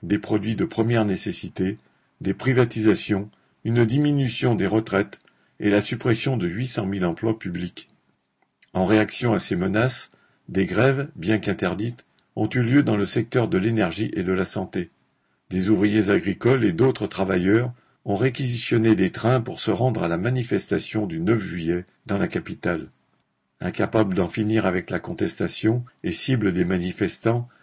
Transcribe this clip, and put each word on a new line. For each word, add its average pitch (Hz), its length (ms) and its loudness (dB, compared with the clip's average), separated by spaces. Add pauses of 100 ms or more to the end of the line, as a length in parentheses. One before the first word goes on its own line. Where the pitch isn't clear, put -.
des 95 160 0
produits 107 380 -2
de 95 80 0
première 113 400 0
nécessité, 92 720 -4 (420)
des 95 140 -2
privatisations, 110 960 0 (340)
une 117 200 4
diminution 131 720 0
des 95 100 0
retraites 101 540 0 (400)
et 104 100 2
la 104 120 4
suppression 123 540 -2
de 90 120 -2
huit 107 180 -4
cent 120 180 -4
mille 95 220 -2
emplois 110 320 -2
publics. 87 480 -8 (880)
En 92 120 0
réaction 107 480 2
à 98 40 0
ces - 160 -4
menaces, 101 560 -2 (380)
des 95 180 0
grèves, 131 480 2
bien 101 240 0
qu'interdites, 98 640 -4 (300)
ont 107 180 -2
eu 123 100 0
lieu 131 200 4
dans 113 140 2
le 101 100 2
secteur 117 400 0
de 90 100 0
l'énergie 104 580 0
et 92 100 -2
de 92 80 0
la 92 120 0
santé. 92 460 -6 (580)
Des 92 200 0
ouvriers 104 420 4
agricoles 101 540 2
et 98 80 4
d'autres 110 340 2
travailleurs 95 680 0 (340)
ont 98 100 -2
réquisitionné 120 800 2
des - 140 2
trains 117 320 0
pour - 180 -8
se 113 100 -4
rendre 107 320 0
à 85 60 0
la 82 80 0
manifestation 104 880 -2
du 80 140 -6
neuf 104 220 2
juillet 87 420 -4 (220)
dans 98 100 -2
la 95 120 0
capitale. 87 600 -4 (720)
Incapable 101 540 0
d'en 95 120 2
finir 107 380 0
avec 92 240 0
la 92 120 -2
contestation 107 840 -2 (180)
et 92 80 -2
cible 104 440 0
des 90 100 2
manifestants, 92 840 0 (160)